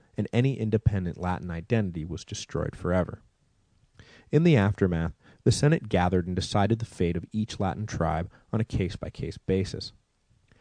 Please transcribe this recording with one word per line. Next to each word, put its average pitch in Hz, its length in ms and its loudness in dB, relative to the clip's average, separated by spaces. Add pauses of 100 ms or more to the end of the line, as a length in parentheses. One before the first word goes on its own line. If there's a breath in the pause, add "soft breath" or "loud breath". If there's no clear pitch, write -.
(180)
and 104 140 -4
any 127 260 2
independent 101 600 0
Latin 90 320 -4
identity 85 540 -2
was 80 200 -10
destroyed - 520 -6
forever. 90 460 0 (1080 soft breath)
In 151 120 4
the 170 140 8
aftermath, 92 580 2 (300 soft breath)
the - 80 6
Senate 147 360 2
gathered 90 380 2
and 90 100 -4
decided 101 420 2
the 117 60 -6
fate 87 320 -2
of 82 160 -4
each 107 260 -4
Latin 101 280 -4
tribe 80 440 -2 (220 soft breath)
on 113 80 0
a 110 40 0
case-by-case - 760 -6
basis. - 540 -4 (680 soft breath)